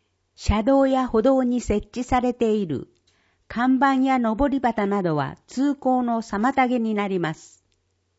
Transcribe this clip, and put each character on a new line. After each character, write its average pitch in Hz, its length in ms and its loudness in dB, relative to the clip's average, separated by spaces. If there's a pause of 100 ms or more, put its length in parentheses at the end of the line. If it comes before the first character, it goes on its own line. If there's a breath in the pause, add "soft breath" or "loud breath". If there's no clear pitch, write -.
(360)
車 208 260 -2
道 269 240 4
や 262 220 0
歩 - 140 0
道 262 200 4
に 247 180 0
設 208 280 -4
置 240 160 -6
さ 254 160 0
れ 247 140 0
て 226 180 0
い 208 160 -2
る 135 180 -6 (640)
看 262 300 0
板 269 180 4
や 262 240 2
上 220 260 0
り 262 140 -2
旗 220 260 -2
な 202 160 0
ど 165 140 0
は 143 200 -4 (120)
通 277 260 -2
行 254 300 0
の 233 180 -2
妨 247 460 0
げ 247 100 0
に 220 160 -2
な 208 140 -2
り 190 100 -2
ま 160 160 -2
す。 - 300 -20 (540)